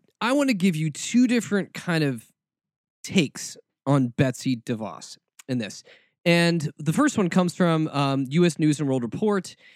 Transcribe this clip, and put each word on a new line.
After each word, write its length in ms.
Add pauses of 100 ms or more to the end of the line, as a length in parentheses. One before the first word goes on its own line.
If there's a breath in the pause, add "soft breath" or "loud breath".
(200)
I 120
wanna 220
give 220
you 140
two 360
different 480
kind 300
of 200 (800)
takes 540 (260)
on 240
Betsy 480
DeVos 600 (300)
in 100
this. 240 (420 soft breath)
And 540
the 140
first 240
one 120
comes 260
from, 340
um, 400
U 160
S 140
News 220
and 80
World 140
Report, 540 (200 soft breath)